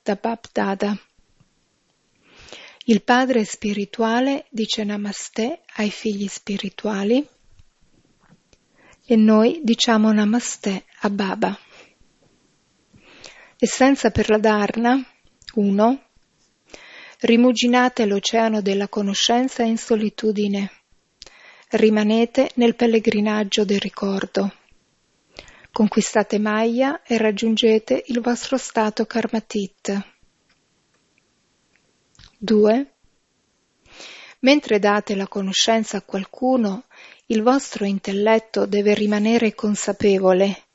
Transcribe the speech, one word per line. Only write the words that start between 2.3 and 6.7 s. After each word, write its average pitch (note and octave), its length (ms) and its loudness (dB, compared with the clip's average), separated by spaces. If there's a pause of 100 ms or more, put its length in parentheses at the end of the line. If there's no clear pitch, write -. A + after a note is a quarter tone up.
Il A3 180 2
padre B3+ 420 2
spirituale A3+ 1040 -4
dice A3 340 -6
Namaste G#3 760 -6 (140)
ai G#3 160 -2
figli G3+ 360 -6
spirituali G3+ 1000 -4 (1800)